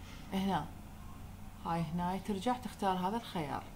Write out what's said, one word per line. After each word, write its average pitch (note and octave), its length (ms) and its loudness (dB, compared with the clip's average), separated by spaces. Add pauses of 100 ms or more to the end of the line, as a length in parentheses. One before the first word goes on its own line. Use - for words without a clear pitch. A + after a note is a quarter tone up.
(340)
هنا. F#3+ 320 4 (1000)
هاي E3+ 160 4
هنا F3 360 2
ترجع G3 360 2
تختار G3 440 2
هذا F#3+ 200 2
الخيار D3 460 -2 (120)